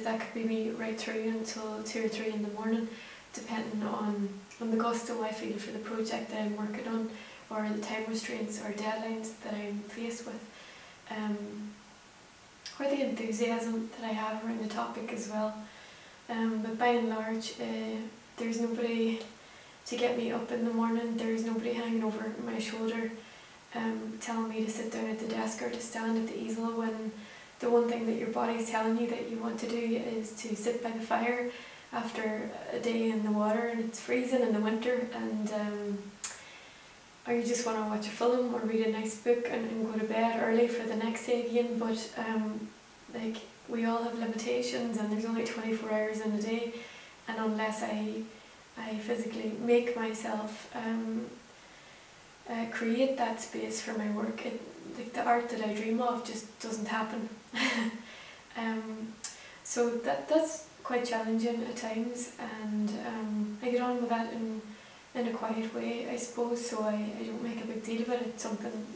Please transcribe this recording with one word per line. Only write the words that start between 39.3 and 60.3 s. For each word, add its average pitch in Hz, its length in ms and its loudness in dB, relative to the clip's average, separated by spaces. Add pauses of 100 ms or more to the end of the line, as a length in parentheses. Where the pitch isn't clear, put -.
and, 226 200 0
and 226 220 0
go 220 60 -2
to 214 60 2
bed 226 380 4
early 226 260 6
for 226 180 -2
the 220 100 0
next 226 300 0
day 240 200 2
again. 233 320 2
But, 226 380 0
um, 220 520 0 (440)
like, 226 240 -2 (320)
we 226 160 0
all 233 200 4
have 233 140 -2
limitations 233 800 0
and 214 140 0
there's 214 120 2
only 226 200 0
twenty-four 220 460 0
hours 214 300 2
in 220 120 2
a 208 80 2
day, 226 320 0 (560)
and 226 100 -4
unless 220 440 2
I, 214 400 0 (560)
I 220 160 -4
physically 220 680 0
make 240 360 6
myself, 220 760 -4
um, 226 520 0 (1200)
uh, 226 240 0
create 254 460 4
that 226 220 2
space 220 400 -2
for 220 180 -2
my 214 140 2
work, 214 340 0
it, 226 140 -2 (360)
like, 240 160 -6
the 233 120 0
art 240 260 6
that 220 100 -2
I 214 140 0
dream 226 260 2
of 240 240 2
just - 360 -8
doesn't 220 280 -2
happen. 220 400 0 (240)
<laughs> 233 380 2 (640)
Um, 220 560 -2 (500)
so 240 360 2
that, 277 300 0
that's 311 380 4 (160)